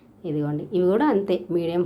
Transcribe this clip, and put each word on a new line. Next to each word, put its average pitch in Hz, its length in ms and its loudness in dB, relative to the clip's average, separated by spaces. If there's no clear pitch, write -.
ఇదిగోండి, 147 400 -4
ఇవి 180 160 2
కూడా 247 220 2
అంతే, 196 200 2
మీడియం 170 300 0